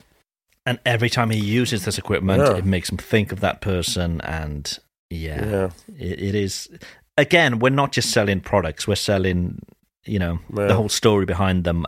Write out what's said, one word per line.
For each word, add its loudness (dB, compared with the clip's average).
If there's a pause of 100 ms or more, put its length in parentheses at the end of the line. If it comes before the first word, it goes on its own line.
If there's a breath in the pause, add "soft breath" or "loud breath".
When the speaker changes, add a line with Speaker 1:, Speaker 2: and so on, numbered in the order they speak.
(680)
Speaker 1:
And -2
every 2
time 2
he 0
uses 0
this -4
equipment, 2
Speaker 2:
Yeah. 4
Speaker 1:
it -2
makes 0
him -4
think 0
of -8
that -2
person, -2
and -8 (320)
yeah, -6
Speaker 2:
Yeah. 0 (280)
Speaker 1:
it, -6
it 0
is. -4 (500 loud breath)
Again, 4
we're 6
not 0
just -2
selling 2
products; -2
we're 2
selling, 0 (440)
you -4
know, -2 (180)
Speaker 2:
Yeah. 0
Speaker 1:
the 4
whole 0
story 2
behind 0
them, 0